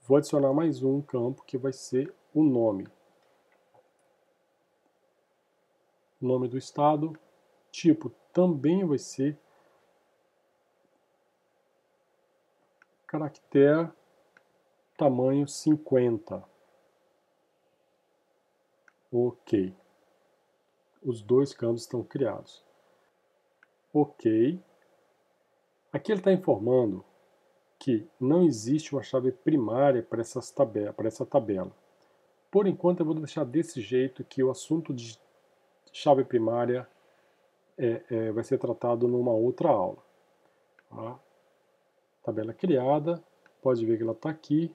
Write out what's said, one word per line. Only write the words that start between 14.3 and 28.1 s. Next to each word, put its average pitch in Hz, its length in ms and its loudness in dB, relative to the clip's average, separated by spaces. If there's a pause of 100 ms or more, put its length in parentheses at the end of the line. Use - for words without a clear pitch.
tamanho 139 520 2
cinquenta. 123 960 0 (2750)
Ok. 120 640 -2 (1300)
Os 113 200 -6
dois 127 320 2
campos 117 280 -4
estão 117 200 -8
criados. 101 640 -8 (1300)
Ok. 143 680 2 (1300)
Aqui 143 220 -4
ele 196 80 0
tá 196 120 4
informando 120 680 2 (760)
que 110 280 0 (140)